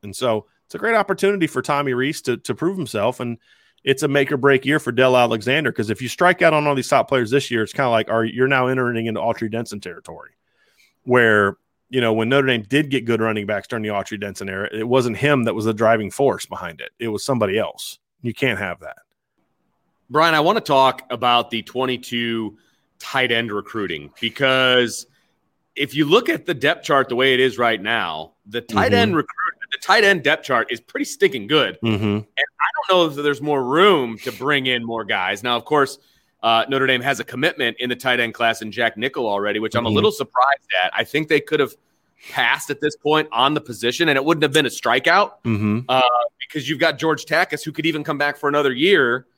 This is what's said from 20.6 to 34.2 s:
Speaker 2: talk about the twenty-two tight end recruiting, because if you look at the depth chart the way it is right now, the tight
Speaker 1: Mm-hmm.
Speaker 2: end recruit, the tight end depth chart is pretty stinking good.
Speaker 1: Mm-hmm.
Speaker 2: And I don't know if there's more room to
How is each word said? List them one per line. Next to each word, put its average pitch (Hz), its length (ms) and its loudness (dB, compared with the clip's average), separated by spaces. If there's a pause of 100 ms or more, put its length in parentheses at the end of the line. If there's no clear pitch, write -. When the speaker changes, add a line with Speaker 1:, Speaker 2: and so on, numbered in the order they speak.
Speaker 2:
talk 131 480 2
about 120 420 0
the 117 100 -4
twenty-two 117 960 -6 (420)
tight 127 320 -2
end 117 200 0
recruiting, 92 600 -6 (100)
because 127 840 2 (680)
if 135 200 -6
you 151 100 2
look 214 240 2
at - 160 -4
the 175 80 -4
depth 143 320 -2
chart 135 240 2
the 120 60 -2
way 131 180 4
it 123 60 2
is 127 180 2
right 113 240 0
now, 92 520 -4 (120)
the 113 160 -8
tight - 300 0
Speaker 1:
Mm-hmm. 240 100 4
Speaker 2:
end 208 140 2
recruit, - 380 -4 (180)
the 139 80 -8
tight 214 240 4
end 190 200 4
depth 151 220 0
chart 120 260 0
is 120 80 -6
pretty - 260 -8
stinking 135 420 0
good. 120 360 2
Speaker 1:
Mm-hmm. 110 220 0
Speaker 2:
And 104 220 -2
I - 600 -4
don't 190 80 4
know 175 120 6
if 143 80 -6
there's 143 260 -2
more 143 220 0
room 135 560 2
to 123 140 -8